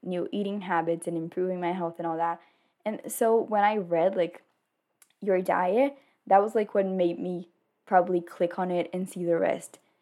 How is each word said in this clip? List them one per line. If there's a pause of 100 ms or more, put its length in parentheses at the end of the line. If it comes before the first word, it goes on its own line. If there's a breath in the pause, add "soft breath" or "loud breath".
new
eating
habits
and
improving
my
health
and
all
that. (440 soft breath)
And (120)
so
when
I
read,
like, (800)
your
diet, (280 soft breath)
that
was,
like,
what
made
me (360)
probably
click
on
it
and
see
the
rest. (240)